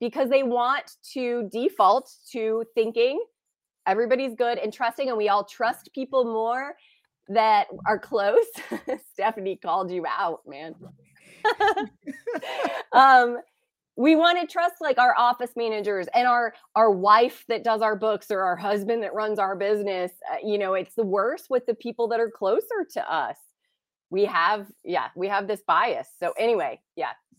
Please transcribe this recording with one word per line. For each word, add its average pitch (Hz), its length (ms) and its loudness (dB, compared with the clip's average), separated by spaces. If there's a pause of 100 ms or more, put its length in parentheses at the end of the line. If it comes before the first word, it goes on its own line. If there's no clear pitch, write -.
because 240 280 -2
they 269 160 2
want 240 480 -2 (200)
to 240 400 -4
default 226 560 2 (240)
to 226 320 -2 (120)
thinking 233 440 0 (640)
everybody's 240 500 0
good 240 220 0
and 214 140 -6
trusting, 262 360 -4
and 240 80 -2
we 208 120 0
all 202 160 2
trust - 480 -6
people 262 320 -2
more 233 500 -4 (540)
that 214 380 2 (200)
are 208 120 0
close. 220 460 2 (320)
<laughs> - 360 -10
Stephanie 196 440 -4
called 180 340 -4
you 180 160 -6
out, 180 400 -4
man. 151 280 -16 (720)
<laughs> 427 440 0 (1040)
Um, 247 460 8 (580)
we 302 180 6
wanna 339 320 2
trust, 349 340 -2
like, 277 180 0
our 247 200 6
office 240 380 0
managers 208 580 -4
and 247 120 4
our, 240 280 0 (220)
our 220 140 6
wife 208 580 4
that 226 160 -4
does 220 180 2
our 214 140 0
books 214 340 -2
or 196 120 -2
our 180 140 0
husband 208 460 -2
that 196 100 -6
runs 214 280 -4
our 196 160 -2
business. 196 560 -2 (200)
Uh, - 100 -4
you 208 140 -4
know, 190 180 -2
it's 185 200 -4
the 226 100 0
worst 202 460 -2
with 247 160 0
the 233 80 -2
people 233 340 -6
that 226 120 0
are 226 100 -2
closer 320 640 -2
to - 200 -6
us. 131 240 -4 (760)
We 190 140 2
have, 196 440 0 (160)
yeah, 160 320 -4
we 180 120 -6
have 196 200 -2
this 208 180 -4
bias. 175 420 0 (100)
So 175 200 -4
anyway, 180 420 0 (160)
yeah. 143 140 -6 (280)